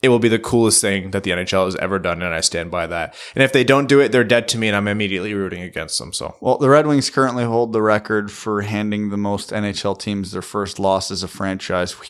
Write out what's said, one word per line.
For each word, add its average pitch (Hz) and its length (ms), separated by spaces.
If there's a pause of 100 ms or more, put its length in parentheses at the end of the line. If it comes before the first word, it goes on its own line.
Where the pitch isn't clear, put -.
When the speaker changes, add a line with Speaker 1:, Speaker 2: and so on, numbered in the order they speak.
Speaker 1:
it 131 80
will 120 100
be 117 100
the 110 100
coolest 113 420
thing 98 300
that 98 100
the 98 100
N 87 60
H 90 160
L 95 120
has 92 100
ever 95 240
done, 87 240
and 90 100
I 80 80
stand 85 300
by 85 160
that. 82 260 (220)
And 135 80
if 135 100
they 131 100
don't 135 240
do 139 120
it, 139 120
they're 123 120
dead 117 260
to - 80
me, 113 100
and 104 80
I'm 101 120
immediately 101 480
rooting 90 260
against 82 380
them. 64 120
So, - 300
Speaker 2:
Well, 127 160
the 139 140
Red 151 160
Wings 143 240
currently 127 320
hold 117 280
the 110 120
record 104 480
for 104 320
handing 104 460
the 101 80
most 101 360
N 104 100
H 101 220
L 98 100
teams 98 360
their 95 100
first 101 380
loss 95 320
as 92 100
a 92 60
franchise. 95 720
We - 100